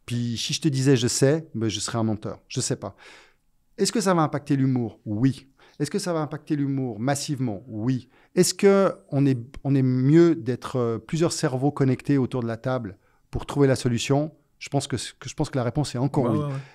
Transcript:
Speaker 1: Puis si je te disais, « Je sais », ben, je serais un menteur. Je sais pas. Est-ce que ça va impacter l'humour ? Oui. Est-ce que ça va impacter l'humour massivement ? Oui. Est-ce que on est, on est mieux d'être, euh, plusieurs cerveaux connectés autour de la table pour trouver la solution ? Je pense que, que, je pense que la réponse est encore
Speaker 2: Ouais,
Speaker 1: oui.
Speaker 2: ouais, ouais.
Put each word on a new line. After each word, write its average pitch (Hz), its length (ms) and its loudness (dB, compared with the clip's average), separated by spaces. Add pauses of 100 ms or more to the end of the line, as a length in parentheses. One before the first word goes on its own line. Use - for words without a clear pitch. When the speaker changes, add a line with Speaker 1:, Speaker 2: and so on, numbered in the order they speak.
Speaker 1:
Puis 120 300 -2
si - 160 -6
je - 80 -4
te 165 80 0
disais, « 135 280 4
Je 120 100 2
sais », 143 480 2
ben, 113 140 -2
je 104 100 -4
serais 110 200 -4
un 113 60 0
menteur. 107 440 -6
Je - 120 -6
sais - 160 -4
pas. - 200 -12 (840)
Est-ce 196 120 0
que 240 100 0
ça 185 140 2
va 170 80 4
impacter 143 320 0
l'humour ? 127 500 0
Oui. 117 440 0 (320)
Est-ce 147 100 -2
que 202 80 -4
ça 185 140 -2
va 160 80 0
impacter 151 360 -4
l'humour 135 440 -4
massivement ? 127 680 -2
Oui. 120 420 -4 (260)
Est-ce 180 200 2
que 196 400 4 (160)
on 139 140 2
est, 135 140 2 (260)
on 139 100 2
est 135 80 4
mieux 139 540 6
d'être, 120 400 -6
euh, 117 220 0
plusieurs 165 340 -2
cerveaux 139 400 -2
connectés 139 460 0
autour 127 240 -2
de 117 40 -4
la 113 120 -6
table 117 400 -6 (320)
pour - 160 -6
trouver 143 200 4
la 131 80 4
solution ? 135 580 0 (260)
Je - 100 -16
pense 139 180 -2
que, - 100 -6
que, - 320 -12
je - 60 -14
pense - 160 -4
que 143 60 -6
la 123 80 0
réponse 127 300 -2
est 123 40 -4
encore 135 260 0
Speaker 2:
Ouais, 123 60 2
Speaker 1:
oui. 143 80 0
Speaker 2:
ouais, 147 60 -2
ouais. 135 160 -8 (140)